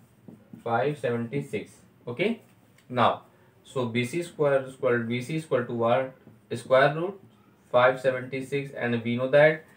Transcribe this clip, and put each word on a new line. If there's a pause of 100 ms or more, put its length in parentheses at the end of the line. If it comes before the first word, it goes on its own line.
(640)
Five
seventy-six. (240)
Okay, (480)
now, (420)
so
B
C
square
square,
B
C
equal
to
what? (400)
Square
root (520)
five
seventy-six,
and
we
know
that (120)